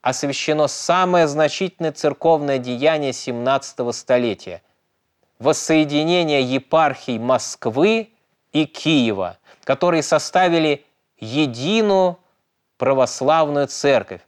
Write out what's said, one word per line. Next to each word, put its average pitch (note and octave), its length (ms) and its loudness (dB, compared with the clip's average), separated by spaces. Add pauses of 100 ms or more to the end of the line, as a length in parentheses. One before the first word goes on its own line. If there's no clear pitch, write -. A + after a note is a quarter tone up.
освящено C#3+ 640 -2
самое F3+ 600 2
значительное D#3 680 -2
церковное D3 640 0
деяние C3 560 -2
семнадцатого B2 800 -4
столетия — A#2 680 -2 (800)
воссоединение D#3 1000 0
епархий C3+ 800 0
Москвы C3 880 0 (420)
и D3+ 140 0
Киева, A2 720 0 (260)
которые E3 400 0
составили E3+ 800 0 (360)
единую F3 960 0 (600)
православную C#3 880 0
церковь. A#2 600 0